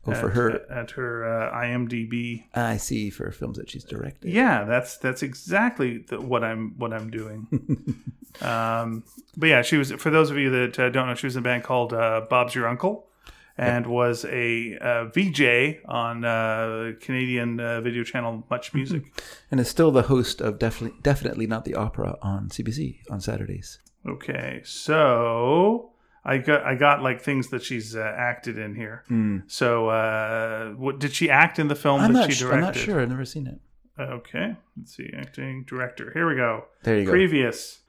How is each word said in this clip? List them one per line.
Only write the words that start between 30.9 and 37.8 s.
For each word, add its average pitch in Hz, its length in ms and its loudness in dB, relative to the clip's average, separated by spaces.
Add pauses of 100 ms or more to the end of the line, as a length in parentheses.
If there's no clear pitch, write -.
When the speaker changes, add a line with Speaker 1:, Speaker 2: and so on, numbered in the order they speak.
Speaker 2:
did 135 140 -4
she 160 160 0
act 147 300 6
in 156 100 2
the 147 60 2
film 143 260 2
Speaker 1:
I'm 220 140 6
Speaker 2:
that 254 60 8
Speaker 1:
not 175 100 4
Speaker 2:
she 131 60 2
Speaker 1:
sh-, 123 80 -2
I'm 127 160 4
not - 140 0
Speaker 2:
directed? - 60 -2
Speaker 1:
sure. 196 220 0
I've 120 80 0
never 127 160 -4
seen 143 200 -8
it. - 140 -12 (400)
Speaker 2:
Okay, 135 560 -6 (200)
let's - 200 -18
see. - 180 -12
Acting, 131 500 -10
director. 127 500 -8
Here 165 120 0
we 160 80 2
go. 117 300 0 (180)
Speaker 1:
There 110 160 4
you 101 60 2
go. 95 60 0
Speaker 2:
Previous. 160 800 2